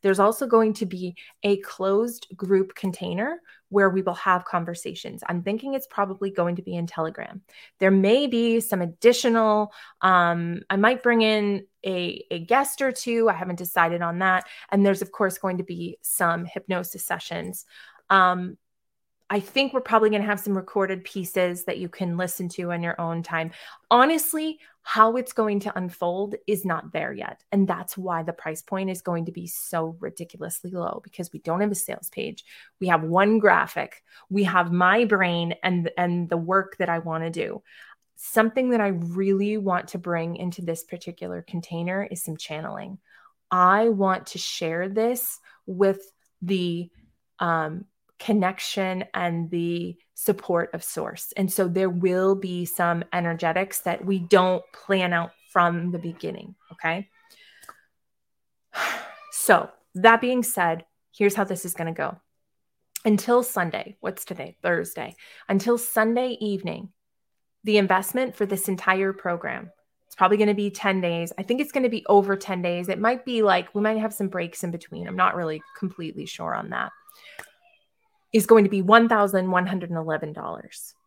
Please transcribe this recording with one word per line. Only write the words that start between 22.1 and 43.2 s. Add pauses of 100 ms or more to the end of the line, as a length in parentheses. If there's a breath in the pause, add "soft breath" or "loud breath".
listen
to
in
your
own
time. (360 loud breath)
Honestly, (240 soft breath)
how
it's
going
to
unfold (140)
is
not
there
yet.
And
that's
why
the
price
point
is
going
to
be
so
ridiculously
low,
because
we
don't
have
a
sales
page. (360 loud breath)
We
have
one
graphic. (280 soft breath)
We
have
my
brain
and,
and
the
work
that
I
wanna
do. (540 loud breath)
Something
that
I
really
want
to
bring
into
this
particular
container
is
some
channeling. (500 soft breath)